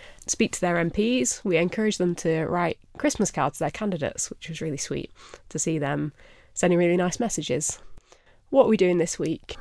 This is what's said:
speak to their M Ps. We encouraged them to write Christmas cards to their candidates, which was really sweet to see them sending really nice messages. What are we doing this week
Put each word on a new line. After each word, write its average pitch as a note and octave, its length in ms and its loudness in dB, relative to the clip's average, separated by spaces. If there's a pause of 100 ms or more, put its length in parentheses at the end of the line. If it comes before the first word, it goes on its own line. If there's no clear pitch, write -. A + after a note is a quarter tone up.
(260)
speak - 260 0
to - 100 -8
their F3 180 2
M E3+ 100 0
Ps. A#3+ 560 -2
We F3 120 2
encouraged G3+ 420 0
them F3 160 2
to D#3+ 300 0
write F3 340 -2 (180)
Christmas C4 320 0
cards C#3+ 280 -2
to D#3+ 80 -2
their D3+ 40 -2
candidates, F3 640 -4
which - 180 -14
was D#3+ 100 -10
really D3+ 180 -4
sweet - 340 -6 (380)
to D#3+ 100 -6
see D#3+ 180 0
them D3 360 -2 (420)
sending F3 240 4
really F3 180 4
nice F3+ 220 0
messages. D#3 580 -2 (720)
What C4+ 160 6
are A3+ 40 4
we A3 60 6
doing F3+ 220 4
this E3+ 220 -2
week - 420 -6